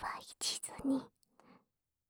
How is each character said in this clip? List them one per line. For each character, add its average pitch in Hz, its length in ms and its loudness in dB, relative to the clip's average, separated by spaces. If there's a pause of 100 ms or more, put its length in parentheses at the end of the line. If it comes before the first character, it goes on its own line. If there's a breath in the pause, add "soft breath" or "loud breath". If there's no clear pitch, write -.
は - 200 -2
一 - 400 0
途 - 280 -4
に、 269 140 6 (1080 loud breath)